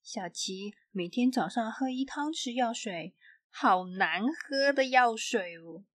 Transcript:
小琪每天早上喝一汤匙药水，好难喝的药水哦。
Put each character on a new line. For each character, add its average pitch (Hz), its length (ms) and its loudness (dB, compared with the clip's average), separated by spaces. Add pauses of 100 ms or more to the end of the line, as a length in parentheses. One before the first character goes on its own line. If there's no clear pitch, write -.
小 185 240 -8
琪 190 460 -8 (180)
每 175 160 -4
天 247 240 4
早 208 160 0
上 226 240 -2
喝 262 180 -2
一 254 140 -2
汤 302 300 -4
匙 247 200 -6
药 240 200 0
水， 180 420 -8 (340)
好 185 380 4
难 185 400 0
喝 277 460 0
的 269 140 4
药 247 280 6
水 180 420 -4
哦。 165 280 -16 (100)